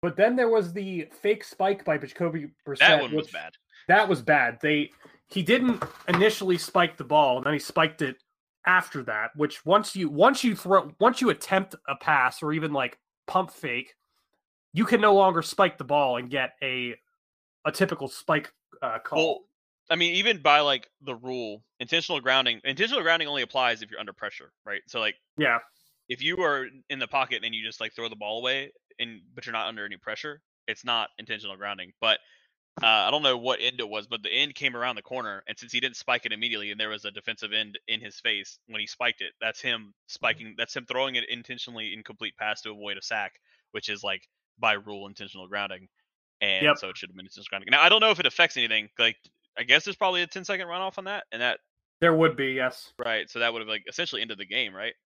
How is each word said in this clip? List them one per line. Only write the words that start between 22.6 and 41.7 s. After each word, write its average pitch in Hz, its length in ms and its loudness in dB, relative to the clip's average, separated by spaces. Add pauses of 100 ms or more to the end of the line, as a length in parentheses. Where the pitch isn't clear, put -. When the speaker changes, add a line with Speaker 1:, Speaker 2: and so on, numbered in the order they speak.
Speaker 2:
intentional 202 400 -2
grounding 165 240 2
only 143 140 -2
applies 120 400 0
if 110 100 -16
you're - 80 -12
under 101 140 -10
pressure, - 400 -10 (120)
right? 101 220 -8
So, 120 120 -6
like, 107 160 0 (220)
Speaker 1:
Yeah. 123 220 2 (500)
Speaker 2:
if 123 120 -6
you 160 220 -2
are 139 240 0 (220)
in 139 100 -8
the 123 80 -4
pocket 127 360 -2
and 113 120 -6
you 110 100 -8
just, 110 160 -10
like, 110 120 -8
throw 117 160 -8
the 110 60 -14
ball 107 240 -6
away, 135 340 -4 (260)
and, 117 220 -10 (120)
but 123 120 -16
you're 120 80 -10
not 110 140 -4
under 110 180 -8
any 101 120 -12
pressure, 147 440 -12 (260)
it's 113 180 -8
not 117 240 -2 (100)
intentional 104 380 -10
grounding. 95 440 -10
But, 110 180 2 (640)
uh, 113 40 6
I 107 240 6
don't 151 120 0
know 131 140 4
what 120 240 -2
end 123 200 -2
it 110 80 -4
was, 104 180 -8
but 107 160 -8
the 92 80 -4
end 139 240 0
came 135 220 -2
around 120 180 -4
the 104 80 -12
corner, 110 440 -8
and 107 120 -10
since 117 140 -18
he 123 80 0
didn't 127 160 -4
spike 123 280 -2
it 113 80 -4
immediately, 107 380 -4
and 104 80 -12
there 107 100 -4
was 107 160 -10
a 104 60 -8
defensive 107 420 -10
end 107 340 -4
in 110 140 -4
his 107 180 -16
face 104 480 -6
when 110 140 -10
he 107 60 -8
spiked - 340 -4
it, 92 200 -10
that's 113 200 -6
him 113 320 -6 (140)
spiking, 113 500 -4
that's 117 180 -6
him 127 100 -8
throwing 127 320 -2
an 117 120 -4
intentionally 117 640 -10